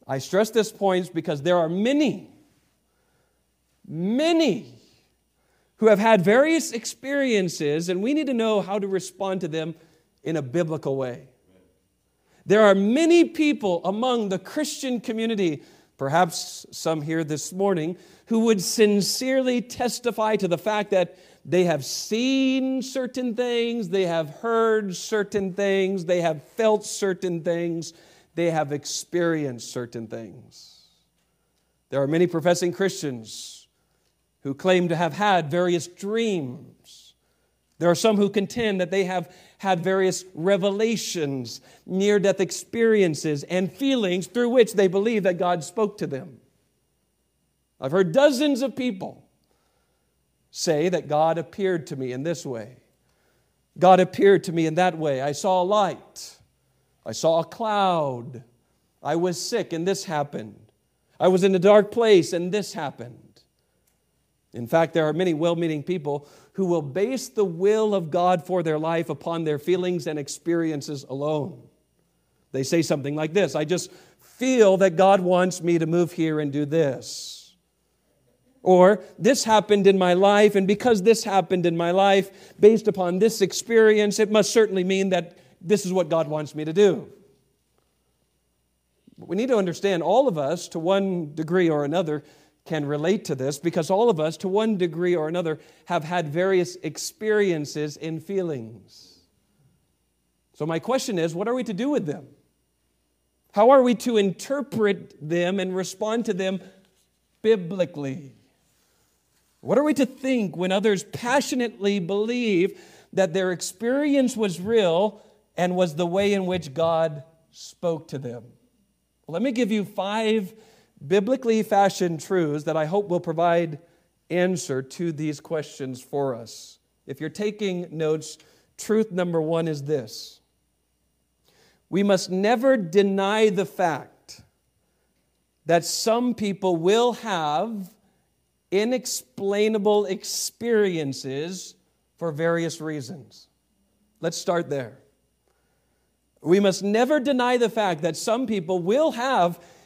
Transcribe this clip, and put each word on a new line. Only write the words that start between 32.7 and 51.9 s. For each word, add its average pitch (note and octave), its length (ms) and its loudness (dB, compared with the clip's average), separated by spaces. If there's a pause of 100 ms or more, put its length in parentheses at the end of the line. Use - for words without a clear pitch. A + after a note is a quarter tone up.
Christians D3 960 -6 (720)
who C3+ 120 -6
claim F3+ 360 2
to D#3+ 80 -2
have E3 160 0
had F3+ 360 2
various F3 380 0
dreams. F#3 1300 -8 (640)
There E3 100 2
are F3 60 6
some G#3+ 220 4
who G3+ 120 4
contend G3+ 520 -2
that F3 100 -4
they G3 140 0
have F3+ 280 -6 (260)
had F#3+ 220 0
various F#3 440 0 (100)
revelations, F3+ 1300 -2 (260)
near-death G3 540 2
experiences, F3+ 1040 0
and F3+ 280 -2
feelings G#3 540 -2
through A#3+ 220 -2
which A#3+ 240 6
they F#3+ 160 4
believe G3+ 340 0
that F3+ 160 2
God F3 240 0
spoke G#3 360 -4
to E3+ 100 -6
them. C3 320 -12 (1400)
I've C3+ 120 -6
heard F3+ 180 2
dozens C4+ 520 4
of C4 120 -4
people G#3+ 540 -8 (1200)
say D#3+ 380 0
that D#3+ 180 -2
God D#3 320 0
appeared F3 500 -4
to D3+ 80 -10